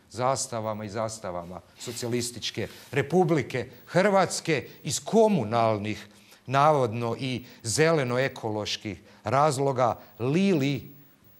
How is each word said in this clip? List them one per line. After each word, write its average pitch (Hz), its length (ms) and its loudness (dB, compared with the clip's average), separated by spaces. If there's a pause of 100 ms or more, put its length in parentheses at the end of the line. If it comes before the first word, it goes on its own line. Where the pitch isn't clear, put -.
(100)
zastavama 110 760 -2
i 104 40 -8
zastavama 90 720 -8 (180)
Socijalističke 117 920 -6 (240)
Republike 139 760 0 (180)
Hrvatske 175 840 2 (160)
iz - 200 -4
komunalnih, 113 1000 2 (400)
navodno 123 720 2
i 127 260 -6 (180)
zeleno-ekoloških 123 1300 0 (280)
razloga, 131 720 2 (200)
lili 143 720 0 (500)